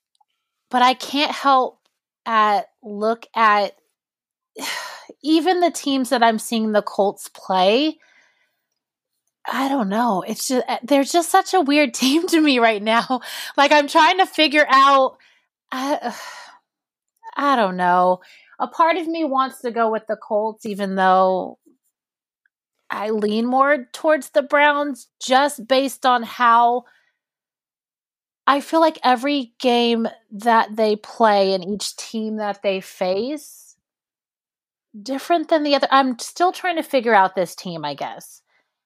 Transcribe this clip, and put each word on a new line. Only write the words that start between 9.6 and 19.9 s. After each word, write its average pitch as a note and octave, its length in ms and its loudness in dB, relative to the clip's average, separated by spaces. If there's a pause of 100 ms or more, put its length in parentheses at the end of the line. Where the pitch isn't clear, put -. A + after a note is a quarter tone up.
don't B3 200 -2
know. G#3+ 320 0
It's - 280 -8
just, B3+ 200 0
uh, B3 140 -4
they're C#4 200 2
just E4+ 280 0
such F#4+ 240 2
a F#4 60 4
weird C#4+ 320 2
<laughs> - 20 -12
team D4 320 0
to E4 120 2
me C#4+ 200 2
right A3+ 220 2
now. A3+ 400 0 (360)
Like, C#4+ 140 4
I'm D4 160 4
trying E4 320 4
to F#4+ 60 2
figure D4+ 440 2
out, C4+ 480 4 (540)
I, C4 440 -6 (600)
<sighs> - 600 -20
I C#4 180 0
don't F#3+ 220 -2
know. F3+ 420 2 (400)
A B3 80 -4
part E4 300 0
of D#4+ 100 -6
me E4 180 -4
wants C4 360 -4
to A#3+ 100 -6
go A3+ 200 -2